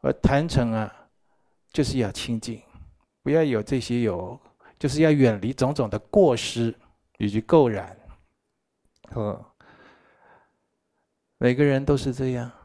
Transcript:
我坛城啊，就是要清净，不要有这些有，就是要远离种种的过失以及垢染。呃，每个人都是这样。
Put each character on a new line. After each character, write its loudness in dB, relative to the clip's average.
我 0
坛 2
城 0
啊， -4
就 0
是 -4
要 0
清 -6
净， -12
不 -4
要 4
有 -2
这 -2
些 -2
有， -4
就 -4
是 0
要 6
远 4
离 -4
种 0
种 -4
的 -6
过 4
失 -4
以 -2
及 -2
垢 4
染。 -6
呃， -6
每 2
个 0
人 2
都 2
是 -4
这 -4
样。 -8